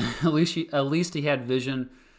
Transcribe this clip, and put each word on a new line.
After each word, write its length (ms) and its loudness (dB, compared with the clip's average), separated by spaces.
<laughs> 120 -6
At 100 4
least 220 2
he, 180 -4
at 140 2
least 280 0
he 80 -2
had 220 0
vision. 460 -2